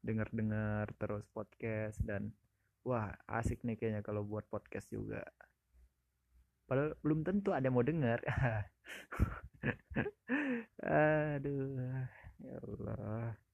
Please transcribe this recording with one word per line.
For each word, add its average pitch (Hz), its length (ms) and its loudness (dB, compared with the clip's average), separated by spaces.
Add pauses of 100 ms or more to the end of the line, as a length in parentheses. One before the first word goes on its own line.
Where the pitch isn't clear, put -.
Dengar-dengar 107 800 0 (160)
terus 104 320 -4
podcast 107 640 -4
dan, 104 320 -2 (560)
wah, 113 240 0 (160)
asik 117 400 -2
nih 113 80 0
kayaknya 107 320 -2
kalau 104 160 -2
buat 104 240 -4
podcast - 400 -8
juga. 107 400 -6 (1400)
Padahal 143 320 2
belum 156 240 2
tentu 196 240 2
ada 135 160 4
yang 127 80 4
mau 123 80 8
dengar. 127 400 4
<laughs> - 80 0 (3000)
Aduh, 139 400 -2 (640)
ya - 240 -12
Allah. 107 720 -4 (200)